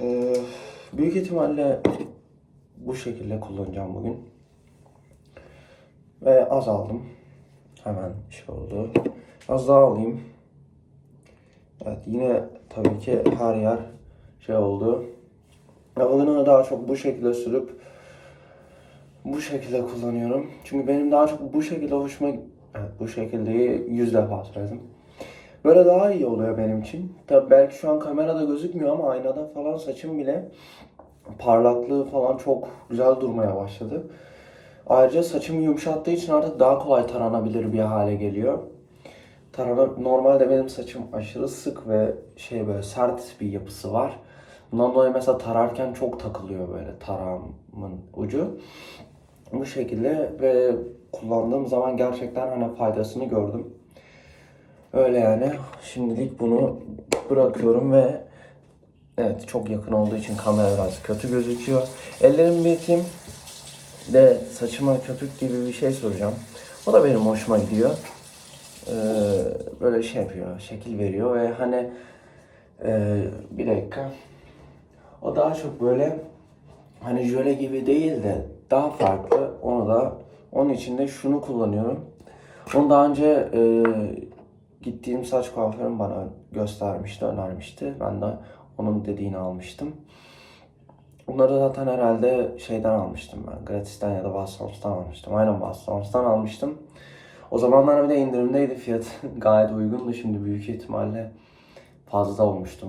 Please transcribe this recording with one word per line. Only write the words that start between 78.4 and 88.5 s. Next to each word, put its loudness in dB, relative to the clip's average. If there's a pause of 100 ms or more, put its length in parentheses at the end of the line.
daha 4
farklı. 0 (100)
Onu -2
da, 2 (380)
onun 2
için -4
de 0
şunu -2
kullanıyorum. -2 (760)
Onu 6
daha 8
önce, 4
e, 6 (1000)
gittiğim -6
saç -2
kuaförüm -4
bana -6 (240)
göstermişti, -6
önermişti. -8
Ben -4
de -2 (520)